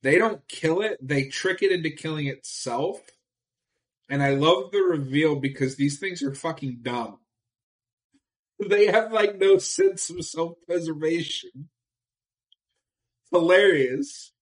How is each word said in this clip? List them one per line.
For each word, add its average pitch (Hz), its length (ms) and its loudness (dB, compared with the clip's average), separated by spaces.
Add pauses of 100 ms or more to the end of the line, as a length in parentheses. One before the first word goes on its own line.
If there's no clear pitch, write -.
They 143 160 4
don't 214 300 2
kill 165 340 0
it. 214 180 -2
They 139 260 -2
trick 180 360 -4
it 190 100 4
into 160 200 -2
killing 151 340 -6
itself. 135 720 -6 (1080)
And 139 140 0
I 139 80 2
love 151 400 2
the 202 80 0
reveal 151 560 2
because 135 400 -4
these 143 240 -2
things 190 240 -8
are 269 100 -4
fucking 139 480 -8
dumb. 117 380 -6 (1500)
They 202 200 6
have, 226 240 2
like, 202 260 0
no 190 220 6
sense 190 500 0
of 180 160 -10
self-preservation. 160 1400 -6 (1600)
Hilarious. 175 1000 2 (100)